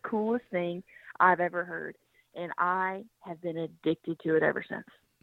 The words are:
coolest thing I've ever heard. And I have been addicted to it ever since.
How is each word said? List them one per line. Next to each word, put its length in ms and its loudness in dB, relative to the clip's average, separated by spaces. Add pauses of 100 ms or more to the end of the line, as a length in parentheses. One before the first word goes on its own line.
coolest 480 -2
thing 320 -2 (380)
I've 220 8
ever 240 0
heard. 320 -8 (380)
And 220 -8
I 460 0 (160)
have 240 -12
been 140 -4
addicted 640 -4
to 140 2
it 60 6
ever 260 2
since. 180 -10 (380)